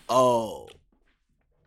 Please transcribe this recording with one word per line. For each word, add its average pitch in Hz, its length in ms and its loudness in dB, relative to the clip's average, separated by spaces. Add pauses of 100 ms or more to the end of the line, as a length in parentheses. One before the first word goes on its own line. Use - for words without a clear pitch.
"Oh, 113 640 0 (960)